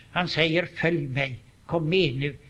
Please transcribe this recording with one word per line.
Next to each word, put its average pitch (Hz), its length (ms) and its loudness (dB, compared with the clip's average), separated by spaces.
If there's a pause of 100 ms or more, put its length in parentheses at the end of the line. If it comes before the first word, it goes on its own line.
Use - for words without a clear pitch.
(120)
Han 175 160 -2
säger, 165 480 2
"Följ 160 320 0
mig, 131 280 -2 (300)
kom - 240 0
med 165 260 2
nu. 139 200 -4 (140)